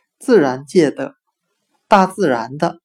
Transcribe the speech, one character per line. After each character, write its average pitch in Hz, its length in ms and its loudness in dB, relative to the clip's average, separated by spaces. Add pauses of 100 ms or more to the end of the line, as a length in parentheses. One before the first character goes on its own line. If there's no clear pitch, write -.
(200)
自 233 200 2
然 135 240 -2
界 151 280 0
的、 - 240 -10 (720)
大 190 180 4
自 185 240 -4
然 120 260 -6
的。 165 300 -6